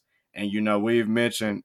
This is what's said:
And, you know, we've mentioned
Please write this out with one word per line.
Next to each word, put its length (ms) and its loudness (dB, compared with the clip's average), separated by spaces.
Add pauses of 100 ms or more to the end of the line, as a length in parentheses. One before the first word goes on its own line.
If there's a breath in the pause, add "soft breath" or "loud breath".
(340)
And, 160 -6
you 120 -2
know, 180 2
we've 300 2
mentioned 560 -2